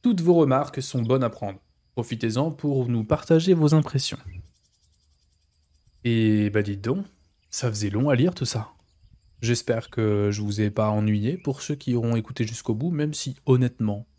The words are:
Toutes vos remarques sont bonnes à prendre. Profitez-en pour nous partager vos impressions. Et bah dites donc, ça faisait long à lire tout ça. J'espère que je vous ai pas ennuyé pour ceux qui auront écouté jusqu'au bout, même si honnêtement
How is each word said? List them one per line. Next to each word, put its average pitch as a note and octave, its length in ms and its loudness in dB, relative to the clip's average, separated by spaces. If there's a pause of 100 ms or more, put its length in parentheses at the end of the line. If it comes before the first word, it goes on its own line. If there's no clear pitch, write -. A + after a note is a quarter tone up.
Toutes A3+ 180 2
vos E3+ 140 4
remarques C#3 480 4
sont C3 200 -4
bonnes B2+ 220 2
à A#2 60 0
prendre. G2 300 -10 (340)
Profitez-en A#2+ 580 -2
pour C3+ 380 -2
nous A#2 160 -2
partager E3 480 2
vos D3+ 200 4
impressions. - 440 0 (1900)
Et A2 460 4
bah G#2 140 0
dites G2+ 200 -6
donc, E3+ 220 -2 (440)
ça - 200 -2
faisait G#2 200 -2
long A#2+ 200 0
à C#3 60 4
lire E3+ 200 2
tout - 80 -4
ça. A2+ 280 -6 (680)
J'espère A2+ 480 -2
que G#2 420 0
je G#2 100 -6
vous G#2 180 -4
ai G#2+ 100 2
pas G#2+ 200 0
ennuyé G#2+ 480 0
pour C#3 240 -6
ceux D3 140 -6
qui B2+ 200 -4
auront A#2 220 0
écouté A2+ 280 -4
jusqu'au A2+ 300 -6
bout, D#3 160 -4
même D3+ 220 -2
si - 320 -8
honnêtement A#2+ 600 0 (140)